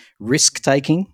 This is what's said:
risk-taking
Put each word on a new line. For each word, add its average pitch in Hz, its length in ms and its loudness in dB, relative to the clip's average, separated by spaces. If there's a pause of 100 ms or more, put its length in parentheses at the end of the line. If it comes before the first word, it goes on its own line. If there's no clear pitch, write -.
(200)
risk-taking 143 960 0